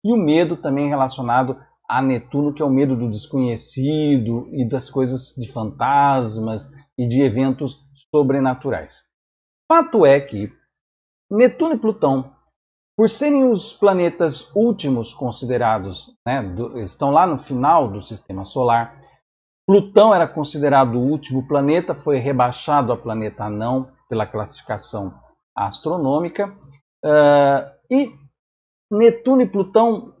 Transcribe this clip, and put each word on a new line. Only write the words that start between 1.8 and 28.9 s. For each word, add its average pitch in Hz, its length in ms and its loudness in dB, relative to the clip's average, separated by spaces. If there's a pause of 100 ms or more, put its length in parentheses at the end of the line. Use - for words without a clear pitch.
a 123 120 -2
Netuno, 139 540 -2
que 156 80 -6
é - 20 0
o 139 60 0
medo 131 260 2
do 117 140 -4
desconhecido 127 1400 -2
e 123 160 -4
das 127 220 -6
coisas 131 480 -4
de 117 160 -10
fantasmas 117 1160 -2 (260)
e 123 100 -4
de 123 160 2
eventos 131 540 -2 (380)
sobrenaturais. 131 880 -2 (680)
Fato 190 360 4
é 139 140 6
que 107 300 -10 (800)
Netuno 254 440 2
e 226 40 -4
Plutão, 143 540 -2 (640)
por 220 140 4
serem 285 340 2
os 220 280 0
planetas 175 840 0
últimos 147 560 -2
considerados, 117 960 -4 (160)
né, 131 160 -4
do, 110 360 -10
estão 127 320 -4
lá 165 160 4
no 156 100 -4
final 139 520 0
do 98 120 -10
sistema 98 440 -14
solar, 117 520 -2 (720)
Plutão 202 460 6
era 170 120 2
considerado 139 680 0
o 123 80 -2
último 131 440 -4
planeta, 151 480 0
foi 143 220 -2
rebaixado 127 760 0
a 110 40 0
planeta 110 480 -8
anão 117 460 -4 (180)
pela 107 180 -4
classificação 101 880 -10 (400)
astronômica, 160 1000 -4 (480)
ah, 147 680 4 (180)
e 262 220 0 (800)